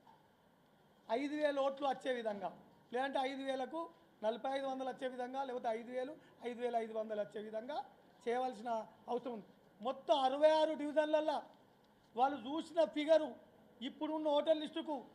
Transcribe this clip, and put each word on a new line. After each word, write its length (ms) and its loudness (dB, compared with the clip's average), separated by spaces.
ఐదు 240 -2
వేల 240 0
ఓట్లు 280 -2
వచ్చే 260 -2
విధంగా, 360 -4
లేదంటే 260 -2
ఐదు 240 -2
వేలకు 460 -4
నలభై 340 0
ఐదు 80 -4
వందలు 240 -4
వచ్చే 180 -6
విధంగా, 360 -6
లేకపోతే 260 -4
ఐదు 220 -4
వేలు, 260 -6
ఐదు 180 -6
వేల 140 -2
ఐదు 180 -2
వందలు 280 -4
వచ్చే 200 -8
విధంగా 440 -6
చేయవలసిన 420 -2
అవసరం 240 -2
ఉంది. 120 -10
మొత్తం 380 2
అరవై 300 6
ఆరు 240 6
డివిజన్లల్లో 720 2
వాళ్ళు 220 2
చూసిన 480 -2
ఫిగరు 500 4
ఇప్పుడున్న 460 -2
ఓటర్ 300 4
లిస్టుకు 580 -6